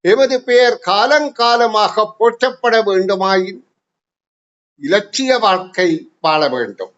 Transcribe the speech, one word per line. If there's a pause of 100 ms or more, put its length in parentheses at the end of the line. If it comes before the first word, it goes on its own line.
எமது
பெயர்
காலங்காலமாக
போற்றப்பட
வேண்டுமாயின் (1080)
இலட்சிய
வாழ்க்கை (100)
வாழ
வேண்டும்.